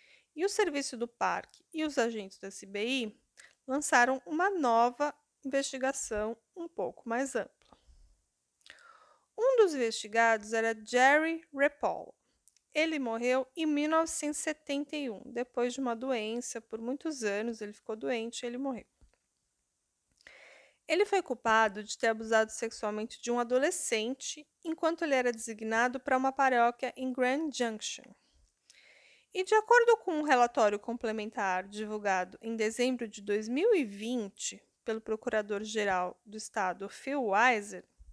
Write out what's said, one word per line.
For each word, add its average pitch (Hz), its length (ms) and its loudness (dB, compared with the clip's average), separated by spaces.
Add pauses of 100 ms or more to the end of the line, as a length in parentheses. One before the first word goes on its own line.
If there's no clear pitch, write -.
(360)
E 311 80 -2
o 403 60 2
serviço 285 480 -2
do 233 100 -4
parque - 640 -4
e 311 100 -4
os 302 140 -4
agentes 226 420 -2
do - 80 -12
F 196 200 -14
B 202 180 -6
I 247 360 -4 (460)
lançaram 262 600 4
uma 349 240 0
nova 247 640 2 (280)
investigação 262 920 -4 (180)
um 339 140 -10
pouco - 400 -8
mais 254 260 -4
ampla. - 300 -6 (1700)
Um 508 200 4
dos 392 180 6
investigados 226 800 2
era 226 340 0
Jerry 302 680 4
Repoll. 269 600 -2 (580)
Ele 311 280 0
morreu 247 440 0 (120)
em 320 100 0
mil 302 240 2
novecentos 320 480 0
e - 40 -8
setenta 294 520 -6
e 285 160 -6
um, 196 160 -10
depois 240 480 -4
de 262 60 -8
uma 240 160 -2
doença. 233 640 -4
Por 220 200 -10
muitos 262 440 -6
anos 214 360 -2
ele 208 120 -10
ficou - 240 -10
doente 233 460 -4
e 254 40 -8
ele 240 120 -6
morreu. 262 280 -6 (2000)
Ele 359 180 2
foi 403 160 2
culpado 220 600 2
de - 160 -12
ter 226 100 2
abusado 220 440 2
sexualmente 214 680 -6
de 240 120 -4
um 240 80 0
adolescente 247 1040 -2 (160)
enquanto 330 400 -2
ele 294 140 2
era 247 160 2
designado 226 680 -2
para 262 180 0
uma 262 140 2
paróquia 247 680 2
em 262 160 -4
Grand 269 400 0
Junction. 226 520 -6 (1300)
E 370 100 -2
de 381 120 2
acordo 466 420 6
com 415 160 -4
um 302 100 0
relatório 240 560 4
complementar 214 880 -4
divulgado 202 760 -2
em 226 140 -6
dezembro 233 540 -2
de 208 120 -16
dois 208 280 -2
mil 339 260 4
e 320 100 4
vinte 208 800 -6 (220)
pelo 220 160 -4
procurador-geral 208 1200 -2
do 208 120 -18
estado, 196 520 -4
Phil 277 360 -6
Weiser, 208 600 2 (280)